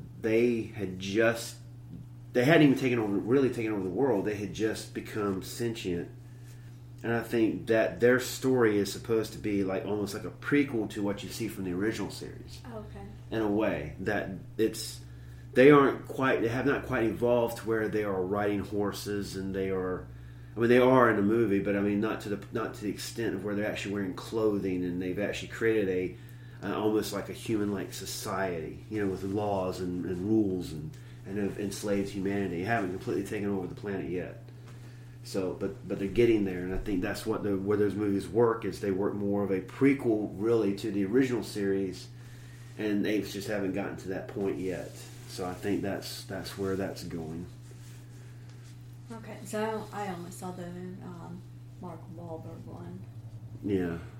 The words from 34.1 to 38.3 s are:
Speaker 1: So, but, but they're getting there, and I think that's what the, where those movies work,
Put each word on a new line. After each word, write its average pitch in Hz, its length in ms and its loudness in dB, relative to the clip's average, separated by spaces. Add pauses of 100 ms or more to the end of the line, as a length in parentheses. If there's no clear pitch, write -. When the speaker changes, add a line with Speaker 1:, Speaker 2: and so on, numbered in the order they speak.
Speaker 1:
So, 92 340 -2
but, - 280 -4
but 95 120 -4
they're 98 100 0
getting 113 340 6
there, 90 160 -2
and 92 160 -2
I - 20 0
think 98 240 0
that's 101 240 -2
what 110 180 0
the, 101 120 2
where 98 220 2
those 104 180 4
movies 101 320 2
work, 113 380 4